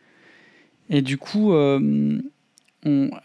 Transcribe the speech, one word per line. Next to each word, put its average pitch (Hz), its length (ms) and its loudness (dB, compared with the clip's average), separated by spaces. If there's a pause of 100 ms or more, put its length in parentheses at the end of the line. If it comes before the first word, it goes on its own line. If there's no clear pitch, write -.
(880)
Et 143 120 2
du 135 160 -4
coup, 208 340 0
euh, 143 680 2 (640)
on, 139 240 2 (160)